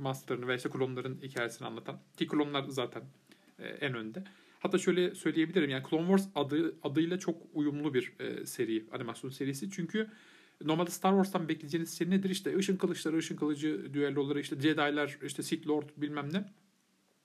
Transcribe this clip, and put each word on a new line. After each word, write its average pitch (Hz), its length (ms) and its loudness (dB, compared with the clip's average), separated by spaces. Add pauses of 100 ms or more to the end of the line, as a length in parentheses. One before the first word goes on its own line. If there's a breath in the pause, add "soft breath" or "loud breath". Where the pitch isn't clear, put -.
Master'ını 131 460 -4
veya 127 100 2
işte - 140 -4
klonların 127 520 -2
hikayesini 117 460 -4
anlatan. 117 320 -10 (160)
Ki 156 100 0
klonlar 147 420 2
zaten, 123 340 -4 (560 soft breath)
e, - 100 -10
en 135 260 -4
önde. 117 300 -6 (360 loud breath)
Hatta 180 180 2
şöyle 180 360 4
söyleyebilirim. 160 560 2
Yani 135 200 -2
Clone 165 160 2
Wars 196 280 6
adı, 147 480 0
adıyla 165 360 2
çok 180 240 -4 (120)
uyumlu 147 400 0
bir, 123 260 0
e, 123 260 -6
seri, 110 460 0
animasyon 120 380 -6
serisi. 139 400 -4
Çünkü 214 400 -2 (540 loud breath)
normalde 165 260 2
Star 190 200 2
Wars'tan 185 380 4
bekleyeceğiniz 160 500 -2
şey 170 120 0
nedir? 196 200 4
İşte - 260 0
ışın 196 200 4
kılıçları, 165 400 0
ışın 160 200 -2
kılıcı 147 580 -2
düelloları, 143 460 2
işte 143 160 -4
Jedi'lar, 147 640 2
işte 147 200 -6
Sith 160 260 -2
Lord 147 280 2
bilmem 147 360 -4
ne. 196 120 -2 (800)